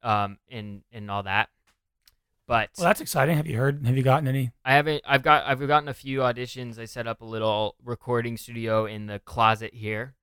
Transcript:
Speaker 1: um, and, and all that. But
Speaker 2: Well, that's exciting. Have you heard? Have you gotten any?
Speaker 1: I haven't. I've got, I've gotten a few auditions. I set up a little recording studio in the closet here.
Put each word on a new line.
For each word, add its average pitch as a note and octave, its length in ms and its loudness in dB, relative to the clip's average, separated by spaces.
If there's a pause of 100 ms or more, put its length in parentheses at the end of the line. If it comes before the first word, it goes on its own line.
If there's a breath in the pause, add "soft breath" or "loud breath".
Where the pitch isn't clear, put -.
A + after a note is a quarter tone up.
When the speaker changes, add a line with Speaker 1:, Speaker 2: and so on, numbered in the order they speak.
Speaker 1:
um, G#2 360 -2 (100)
and, G#2 320 -12 (100)
and G#2 200 -12
all G2+ 120 -4
that. G2 260 0 (960)
But A2+ 300 2
Speaker 2:
Well, F3+ 80 -2
that's F#3+ 160 4
exciting. D#3 360 2
Have D3+ 100 -2
you B2 100 -4
heard? C#3 280 0
Have B2+ 100 4
you C3+ 80 0
gotten C3+ 240 4
any? C3 240 -2 (120)
Speaker 1:
I C3 100 2
haven't. D3 320 4
I've C3+ 180 4
got, D3+ 240 6
I've C3+ 200 -2
gotten D3 220 4
a C3+ 40 -6
few C3+ 260 -6
auditions. B2 600 -4
I A#2 60 -12
set A#2 220 -10
up A2+ 140 -8
a A2+ 40 -18
little A2 580 -2
recording A#2+ 540 -4
studio A2+ 480 -2
in G#2 220 -10
the G#2 120 -8
closet A2+ 540 0
here. A2 500 -8